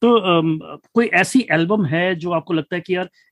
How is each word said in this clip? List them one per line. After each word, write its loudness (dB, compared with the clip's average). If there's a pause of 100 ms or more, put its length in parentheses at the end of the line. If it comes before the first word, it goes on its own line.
तो, 4
अम, 0 (340)
कोई 4
ऐसी 0
एल्बम 0
है 0
जो -6
आपको -4
लगता -4
है -6
कि -4
यार -6 (240)